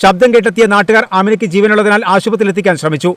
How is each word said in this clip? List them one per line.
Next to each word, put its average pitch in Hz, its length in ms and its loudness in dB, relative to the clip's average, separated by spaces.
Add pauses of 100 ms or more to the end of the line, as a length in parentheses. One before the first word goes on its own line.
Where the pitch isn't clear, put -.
ശബ്ദം 196 320 2
കേട്ടെത്തിയ 220 400 2
നാട്ടുകാർ 220 320 0 (120)
ആമിനയ്ക്ക് 208 360 -2
ജീവനുള്ളതിനാൽ 208 480 0 (120)
ആശുപത്രിയിൽ 202 380 -2
എത്തിക്കാൻ 180 300 -2
ശ്രമിച്ചു. 156 340 -2